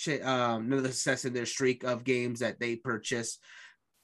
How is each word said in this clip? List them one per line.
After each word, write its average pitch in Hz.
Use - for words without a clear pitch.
chi-, 147
um, 120
another 131
success 127
in 127
their 120
streak 127
of 123
games 123
that 110
they 117
purchase. 117